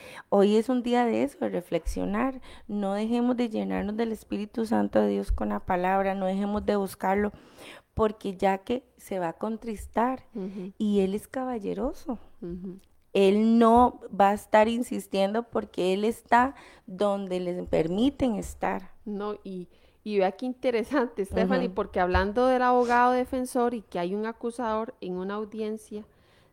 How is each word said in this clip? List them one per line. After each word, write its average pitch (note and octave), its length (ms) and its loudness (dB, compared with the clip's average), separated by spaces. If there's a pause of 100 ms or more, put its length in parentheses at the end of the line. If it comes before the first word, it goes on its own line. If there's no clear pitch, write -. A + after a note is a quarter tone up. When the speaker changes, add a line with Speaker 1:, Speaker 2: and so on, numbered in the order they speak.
(280)
Speaker 1:
Hoy G3+ 280 4
es A3 120 2
un B3+ 140 0
día A#3+ 240 2
de A3+ 180 0
eso, C#4+ 160 -6
de A3+ 100 -2
reflexionar. F#3+ 880 -4 (280)
No G3+ 260 -2
dejemos A#3+ 420 0
de A#3+ 120 0
llenarnos G3 480 -4
del A3+ 160 -2
Espíritu G#3+ 540 -6
Santo G#3+ 340 2
de G#3 80 4
Dios G3+ 240 -2
con G#3+ 180 -2
la G#3 100 -4
palabra, F#3+ 540 0
no G3 120 -2
dejemos G3+ 400 -2
de G#3 100 2
buscarlo, G3 560 -2 (600)
porque G#3 420 -2
ya F#3+ 220 2
que A#3+ 260 -4 (120)
se - 220 -8
va E3+ 100 -2
a E3 60 -4
contristar, A3+ 920 -4 (100)
Speaker 2:
Ujú. F#3+ 440 -8
Speaker 1:
y G#3 220 2
Él F#3+ 140 2
es G#3+ 140 -8
caballeroso. A#3 920 -6 (240)
Speaker 2:
Ujú. F3+ 380 -10 (320)
Speaker 1:
Él G#3 460 6
no A#3 500 6
va G3 220 4
a G3+ 40 2
estar G#3+ 340 4
insistiendo G#3+ 760 -2
porque F#3+ 500 -2
Él G3+ 100 0
está A#3 500 2 (320)
donde G3 540 -2
les F3+ 280 -6
permiten G#3 680 0
estar. F#3+ 540 -6 (140)
Speaker 2:
No, G#3 400 -6
y, F#3 240 -12 (340)
y G#3 160 -2
vea F#3+ 140 4
qué B3+ 140 -8
interesante, A#3+ 800 -2
Stephanie, F#3 440 0
Speaker 1:
Ujú. F#3 80 -10
Speaker 2:
porque G3 240 -2
hablando F#3+ 460 2
del B3+ 160 2
abogado B3 500 4
defensor B3+ 640 -2
y G#3+ 80 -8
que - 180 -10
hay F3+ 140 -2
un G#3+ 120 -4
acusador A3+ 720 -6
en F3+ 160 -8
una F#3+ 180 -6
audiencia, G#3+ 720 -8 (480)